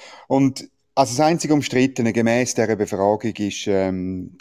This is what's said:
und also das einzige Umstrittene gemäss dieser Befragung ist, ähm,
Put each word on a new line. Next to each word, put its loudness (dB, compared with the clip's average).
und 0
also 0
das 4
einzige 2
Umstrittene 0
gemäss 0
dieser 0
Befragung 0
ist, -6
ähm, -2